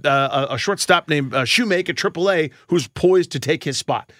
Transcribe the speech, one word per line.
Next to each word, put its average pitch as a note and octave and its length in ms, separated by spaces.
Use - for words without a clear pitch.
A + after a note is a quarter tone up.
a, C#3 460
a C3 40
shortstop F3+ 520
named, C#3+ 240
uh, C3 120
Shoemake F#3 440
at C#3+ 80
triple F#3 320
A D#3+ 220
who's E3 200
poised F3+ 440
to C#3+ 80
take D3+ 240
his C#3 160
spot - 400